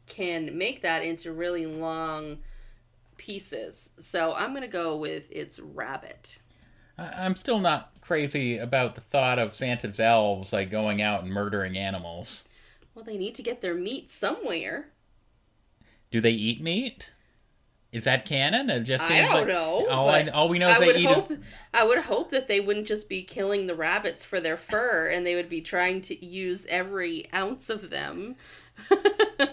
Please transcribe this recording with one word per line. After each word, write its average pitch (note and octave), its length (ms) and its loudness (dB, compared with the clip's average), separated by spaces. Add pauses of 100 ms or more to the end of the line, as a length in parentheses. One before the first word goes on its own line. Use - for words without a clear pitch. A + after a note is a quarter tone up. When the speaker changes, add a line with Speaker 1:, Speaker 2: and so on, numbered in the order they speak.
Speaker 1:
can E3 500 -6
make A#3 260 -2
that E3 200 0
into E3 300 -6
really E3+ 320 -4
long D#3 720 -6 (800)
pieces. - 840 -10
So E3 360 0
I'm B3 180 -4
gonna C4 160 -8
go E3+ 260 -2
with D3+ 360 -6
it's D3 280 -10
rabbit. - 800 -12 (580)
Speaker 2:
I, E3+ 280 -8
I'm F#3+ 100 2
still A3 240 0
not D#3+ 400 2
crazy C#3+ 580 0
about B2 380 0
the - 60 -18
thought B2+ 360 2
of A2 160 0
Santa's A#2+ 460 -4
elves, G#2+ 540 4
like, G2 180 0
going G#2+ 300 0
out G#2 220 0
and F#2 80 -6
murdering G2+ 460 -2
animals. F#2 680 -6 (500)
Speaker 1:
Well, A3+ 80 -20
they A3 140 -8
need G#3+ 180 -6
to - 80 -12
get A#3+ 160 -4
their F3 160 -4
meat G3 340 -6
somewhere. G#3+ 840 -4 (1160)
Speaker 2:
Do A2+ 120 0
they A#2 100 6
eat A#2 300 -2
meat? E3 500 -4 (800)
Is A2+ 120 -8
that C3 220 2
canon? E3+ 440 0
It B2 140 0
just C3 260 0
Speaker 1:
I F3+ 100 6
Speaker 2:
seems G#4+ 120 6
Speaker 1:
don't - 80 6
Speaker 2:
like D3 80 2
Speaker 1:
know, F3 420 2
Speaker 2:
all C3+ 200 4
I, D3+ 160 6
Speaker 1:
but D#3 80 -4
Speaker 2:
all D3+ 140 6
we F3 120 2
know F3+ 100 6
is F3 80 8
Speaker 1:
I - 20 8
Speaker 2:
they F3+ 80 8
Speaker 1:
would E3 100 8
Speaker 2:
eat F3+ 120 4
Speaker 1:
hope, D#4+ 220 4
Speaker 2:
is C#4+ 60 -6 (360)
Speaker 1:
I A3+ 100 6
would A#3+ 160 6
hope A#3 300 0
that C4 180 0
they G3+ 120 4
wouldn't G#3 280 0
just G#3 220 -4
be F#3 140 -6
killing G3 420 -2
the F3+ 100 -2
rabbits F3 480 0
for F#3+ 160 -2
their E3 180 0
fur, G#3+ 520 0
and F3 160 0
they F3 80 2
would F3 160 -2
be E3 120 -6
trying F#3 400 0
to F3+ 240 -10
use F#3 420 -6
every F3+ 640 -4
ounce F#3+ 340 -4
of G#3 220 -6
them. D#3 460 -6 (540)
<laughs> G4 260 4 (380)